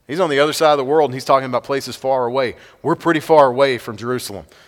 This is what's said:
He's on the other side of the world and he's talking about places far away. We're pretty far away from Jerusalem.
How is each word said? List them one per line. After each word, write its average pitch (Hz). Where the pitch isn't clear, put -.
He's 156
on 170
the 139
other 147
side 156
of 147
the 135
world 143
and -
he's 131
talking 135
about 127
places 135
far 131
away. 123
We're 151
pretty 165
far 151
away 131
from 110
Jerusalem. 107